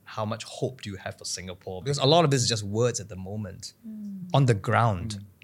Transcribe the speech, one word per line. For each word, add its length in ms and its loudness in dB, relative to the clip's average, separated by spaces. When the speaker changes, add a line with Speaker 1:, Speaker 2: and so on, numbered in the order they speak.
Speaker 1:
how 180 -6
much 200 -4
hope 380 -6
do 80 -10
you 60 -8
have 220 -12
for 60 -18
Singapore? 580 -10
Because 160 -2
a 80 2
lot 180 8
of 60 4
this 120 4
is 60 2
just 140 0
words 380 0
at 80 -12
the 80 -12
moment. 560 -10
Speaker 2:
Mm. 460 -10
Speaker 1:
On 120 6
the 80 6
ground, 640 2
Speaker 3:
Mm. 60 -12